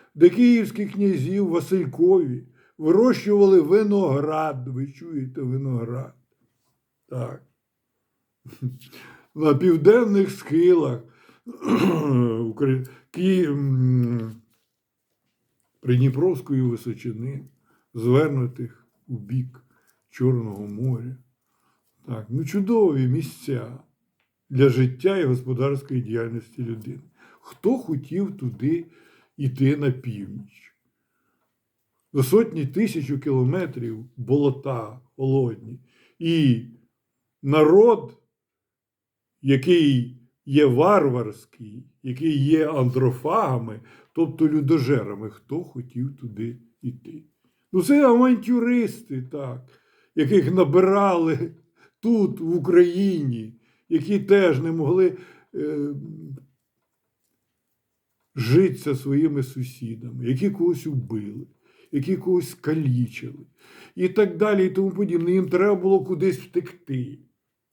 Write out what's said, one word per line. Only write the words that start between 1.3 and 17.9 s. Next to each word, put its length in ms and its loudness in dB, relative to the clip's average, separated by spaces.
Василькові 1040 0
вирощували 840 4
виноград, 1080 0
ви 200 -8
чуєте, 540 -12
виноград, 720 -6
так, 340 -10
<laughs> 160 -20
на 180 2
південних 800 4
схилах 720 2
<clears throat> 1000 0
Украї-, 420 -2
Ки-, 360 2
м, 920 0
Придніпровської 800 0
височини, 840 -6